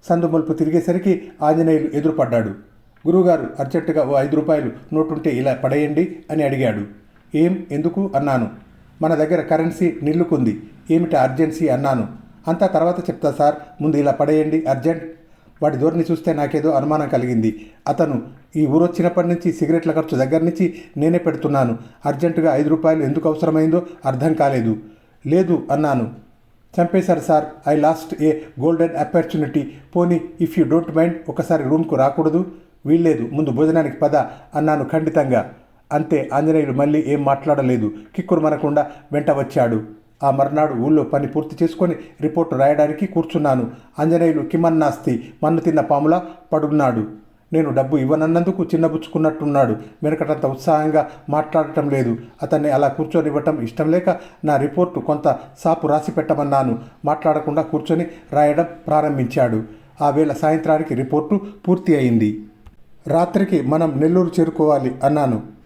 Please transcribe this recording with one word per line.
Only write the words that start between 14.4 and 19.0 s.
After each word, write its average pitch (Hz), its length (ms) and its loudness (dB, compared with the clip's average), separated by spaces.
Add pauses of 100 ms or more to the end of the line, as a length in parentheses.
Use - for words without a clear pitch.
అర్జెంట్." 160 380 -2 (600)
వాడి 147 140 0
ధోరణి 160 340 0
చూస్తే 160 220 -2
నాకేదో 151 360 0
అనుమానం 147 400 0
కలిగింది. 117 600 -2 (160)
అతను 143 540 -2 (140)
ఈ 156 100 2
ఊరొచ్చినప్పటి 170 640 2